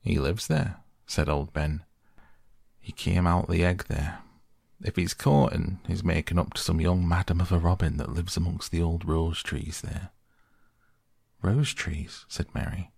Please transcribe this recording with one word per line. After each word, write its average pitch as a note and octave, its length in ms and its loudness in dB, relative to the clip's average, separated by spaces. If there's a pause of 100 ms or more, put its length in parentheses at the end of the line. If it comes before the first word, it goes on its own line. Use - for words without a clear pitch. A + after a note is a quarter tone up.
"He - 180 0
lives C#2+ 280 -2
there," D3+ 340 -2 (260)
said D2 220 0
old D2 240 -2
Ben. D2+ 320 -2 (960)
"He - 120 -14
came F2+ 340 2
out F2 220 2
the F2 140 2
egg F2+ 260 2
there. D2+ 340 -4 (580)
If - 160 -4
he's F2 160 0
courting, - 760 2
he's F2+ 160 -2
making E2+ 360 2
up - 160 -2
to - 80 -4
some E2 180 2
young F2+ 260 4
madam F2 320 2
of F2+ 140 2
a F2 60 4
robin E2+ 400 2
that - 160 -4
lives E2+ 240 -4
amongst E2+ 320 -2
the E2+ 100 0
old E2+ 240 0
rose D#2+ 380 0
trees C#2+ 400 -6
there." - 280 -8 (1300)
"Rose C3+ 320 2
trees?" - 520 -6
said - 280 -6
Mary. - 420 -6